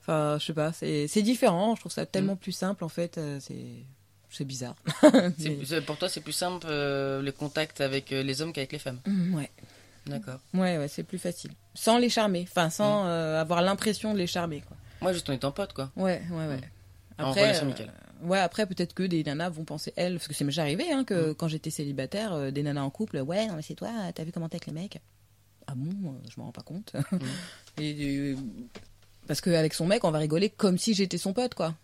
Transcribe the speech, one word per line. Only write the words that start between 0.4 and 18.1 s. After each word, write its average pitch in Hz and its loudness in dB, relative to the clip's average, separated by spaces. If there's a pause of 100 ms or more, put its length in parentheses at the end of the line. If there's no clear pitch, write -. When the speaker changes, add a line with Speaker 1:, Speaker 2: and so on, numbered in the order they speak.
Speaker 1:
sais 165 -4
pas, 156 0
c'est, 151 0
c'est 214 4
différent, 220 4
je - -4
trouve - -10
ça - -2
tellement 196 0
Speaker 2:
Mhm. 185 -2
Speaker 1:
plus 185 -8
simple, 185 -4
en 156 -4
fait, 170 -4
euh, 147 -4
c'est, 135 -12 (760)
c'est - -6
bizarre. 123 -8 (240)
<laughs> - - (380)
Speaker 2:
C'est 151 -2
Speaker 1:
Mais - 0
Speaker 2:
plus, 139 -2
pour 151 -4
toi, 180 -2
c'est 165 -6
plus 151 -8
simple, 180 -2
euh, 139 0
le 139 -2
contact 151 -4
avec, 135 0
euh, 135 0
les 135 -2
hommes 160 -4
qu'avec 135 -4
les 151 -8
femmes. 127 -8
Speaker 1:
Mm, 185 2
ouais. 139 -4 (560)
Speaker 2:
D'accord. 139 -8 (140)
Speaker 1:
Ouais, 180 2
ouais, 143 0
c'est 165 -8
plus 180 -8
facile. 170 -6 (220)
Sans 226 4
les 240 6
charmer, 190 2
enfin, 165 4
sans, 208 4
Speaker 2:
Mm. - 0
Speaker 1:
euh, 160 2
avoir 170 2
l'impression 202 2
de 208 2
les 175 2
charmer, 165 -2
quoi. - -18 (240)
Speaker 2:
Moi, 185 2
juste 160 -4
en - 2
étant 135 0
pote, 196 -4
quoi. 135 -6
Speaker 1:
Ouais, 185 2 (100)
ouais, 160 -2
ouais. 139 -4
Speaker 2:
Mm. - -14
En 131 0
Speaker 1:
Après, 160 2
Speaker 2:
relation 202 6
Speaker 1:
euh, 139 0
Speaker 2:
amicale. 107 -8 (300)